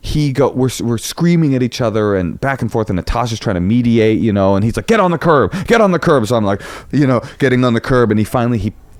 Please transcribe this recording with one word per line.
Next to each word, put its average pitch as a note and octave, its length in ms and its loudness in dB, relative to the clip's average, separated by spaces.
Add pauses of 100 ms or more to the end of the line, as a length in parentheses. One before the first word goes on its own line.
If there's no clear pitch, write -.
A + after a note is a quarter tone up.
he D3 300 -2
go, C3 200 0
we're, C3 180 0 (120)
we're A#2 160 -2
screaming E3 580 0
at B2+ 80 0
each A#2+ 180 -4
other G#2+ 340 0
and F2+ 240 -2
back C3+ 220 -4
and A2+ 100 -4
forth, A2+ 180 -2
and G2+ 60 -2
Natasha's A2+ 440 -4
trying G#2+ 160 -4
to F2 60 -2
mediate, A2 580 2
you G#2+ 120 0
know, G2 240 2
and G2 80 0
he's A2 140 0
like, A2 100 -6
Get A3+ 120 2
on F#3 120 2
the E3+ 60 -2
curb, C#3 360 2 (140)
get A#3 140 4
on G3+ 100 4
the F3 80 0
curb. C#3 280 2
So A#2+ 80 0
I'm A2 100 0
like, G2 160 -2 (300)
you C#3 160 2
know, B2+ 140 0 (180)
getting B2+ 240 2
on B2 100 2
the A2+ 80 0
curb, A#2+ 300 2
and G#2+ 80 2
he A2 60 2
finally, A#2+ 320 -2
he G#2+ 160 -4 (260)